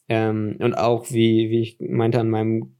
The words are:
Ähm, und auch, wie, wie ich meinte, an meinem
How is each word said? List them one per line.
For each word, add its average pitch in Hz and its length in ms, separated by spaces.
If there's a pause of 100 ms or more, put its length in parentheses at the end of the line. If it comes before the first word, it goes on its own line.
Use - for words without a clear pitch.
Ähm, 110 520
und 120 140
auch, 117 360
wie, 113 400
wie 117 120
ich 113 180
meinte, 117 400
an 113 100
meinem 113 500